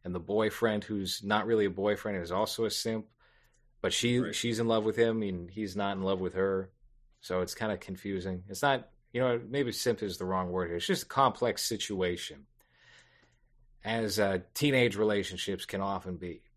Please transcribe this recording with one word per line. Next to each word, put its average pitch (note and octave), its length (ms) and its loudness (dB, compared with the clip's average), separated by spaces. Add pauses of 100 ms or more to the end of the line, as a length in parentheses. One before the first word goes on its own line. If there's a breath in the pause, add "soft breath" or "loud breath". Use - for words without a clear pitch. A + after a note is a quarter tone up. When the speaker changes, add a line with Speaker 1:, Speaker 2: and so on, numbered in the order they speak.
Speaker 1:
and F2+ 100 -4
the F2+ 60 -4
boyfriend G#2 640 2
who's G2 400 -4
not G#2 220 2
really A2 180 4
a G2 60 2
boyfriend G2+ 460 0
and F2+ 80 -2
is E2 60 -8
also G#2+ 360 0
a G#2 40 0
simp. A2+ 360 -2 (720 soft breath)
But F#2+ 120 0
she, A#2+ 280 2
Speaker 2:
Right. G#2 140 -2
Speaker 1:
she's A#2 260 -2
in A#2 80 2
love A2+ 160 2
with A2 120 0
him, A2+ 260 4
and F2+ 280 -4
he's G2 240 -6
not G2+ 220 -2
in F#2+ 60 -4
love F#2+ 180 0
with F2+ 140 -4
her. F#2+ 360 0 (500)
So F#2 200 -2
it's - 140 -4
kinda G#2+ 240 -2
confusing. F#2+ 720 -6
It's G2+ 140 -6
not, C3+ 260 2 (240)
you A#2+ 80 -2
know, B2 280 2
maybe B2+ 240 0
simp A2+ 320 0
is F#2+ 140 -4
the F#2+ 60 -4
wrong F#2 280 0
word F2+ 160 0
here. E2+ 80 -4
It's E2+ 100 -4
just F3+ 180 0
a - 20 -12
complex B2+ 580 2
situation, F#2 840 -4 (1400 soft breath)
as, A2 360 0
uh, G2 180 4 (160)
teenage B2+ 420 4
relationships G2+ 680 0
can G2 160 -4
often F#2+ 360 -4
be. E2+ 260 -10 (140)